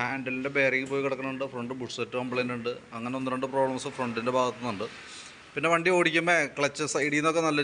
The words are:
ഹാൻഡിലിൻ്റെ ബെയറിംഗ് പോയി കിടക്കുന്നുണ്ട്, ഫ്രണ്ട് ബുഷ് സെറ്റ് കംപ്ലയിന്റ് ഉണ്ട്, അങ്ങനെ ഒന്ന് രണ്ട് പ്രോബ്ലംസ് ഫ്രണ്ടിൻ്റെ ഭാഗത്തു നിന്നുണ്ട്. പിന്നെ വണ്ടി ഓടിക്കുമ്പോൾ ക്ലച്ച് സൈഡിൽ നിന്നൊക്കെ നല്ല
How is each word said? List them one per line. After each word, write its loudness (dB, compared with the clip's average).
ഹാൻഡിലിൻ്റെ -4
ബെയറിംഗ് 2
പോയി 0
കിടക്കുന്നുണ്ട്, -4
ഫ്രണ്ട് -6
ബുഷ് -8
സെറ്റ് -4
കംപ്ലയിന്റ് -2
ഉണ്ട്, -4
അങ്ങനെ -6
ഒന്ന് -2
രണ്ട് -2
പ്രോബ്ലംസ് 0
ഫ്രണ്ടിൻ്റെ -2
ഭാഗത്തു 2
നിന്നുണ്ട്. -4
പിന്നെ 0
വണ്ടി 4
ഓടിക്കുമ്പോൾ 4
ക്ലച്ച് 0
സൈഡിൽ 2
നിന്നൊക്കെ 4
നല്ല 2